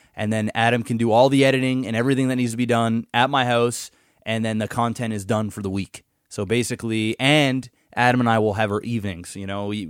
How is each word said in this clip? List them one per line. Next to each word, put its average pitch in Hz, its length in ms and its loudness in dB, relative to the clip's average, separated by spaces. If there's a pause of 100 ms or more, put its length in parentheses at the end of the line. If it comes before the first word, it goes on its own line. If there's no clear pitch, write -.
(140)
And 107 180 -4
then 107 220 -2
Adam 117 300 2
can 117 140 -4
do 113 140 2
all 123 180 6
the 135 160 4
editing 131 420 0
and 113 80 -4
everything 131 320 2
that 127 80 0
needs 123 160 0
to 113 60 -8
be 123 80 0
done 117 480 0
at 123 160 4
my 135 160 0
house, 120 440 0 (360)
and 110 200 -2
then 110 140 -2
the 107 80 -2
content 117 460 -4
is 98 120 -8
done 107 240 -2
for 104 120 -10
the 98 80 -4
week. 95 340 -6 (260)
So 104 160 -6
basically, 113 760 -2
and 135 480 2 (280)
Adam 123 240 4
and 117 100 2
I 113 100 4
will 107 140 2
have 104 180 -2
our 104 100 -2
evenings. 98 540 -6
You 98 120 -10
know, 101 240 -6
he, 104 180 -6